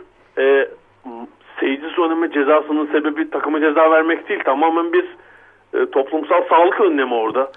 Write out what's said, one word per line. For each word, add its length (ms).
e, 300
seyircisiz 400
oynama 320
cezasının 600
sebebi 380
takıma 300
ceza 320
vermek 380
değil. 160
Tamamen 480
bir, 120
e, 180
toplumsal 580
sağlık 320
önlemi 320
orada. 440